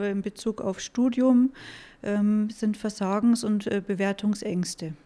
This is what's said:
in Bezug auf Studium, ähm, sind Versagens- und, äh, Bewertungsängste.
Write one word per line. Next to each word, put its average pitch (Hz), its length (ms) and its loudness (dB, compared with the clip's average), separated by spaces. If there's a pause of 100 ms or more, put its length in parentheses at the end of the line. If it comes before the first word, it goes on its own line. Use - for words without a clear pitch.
in 196 120 -2
Bezug 208 380 -6
auf 190 200 -4
Studium, 254 760 4 (500)
ähm, 208 460 2
sind 214 280 -2
Versagens- 214 680 0
und, 208 240 0
äh, 202 180 -2
Bewertungsängste. 196 1080 -2 (120)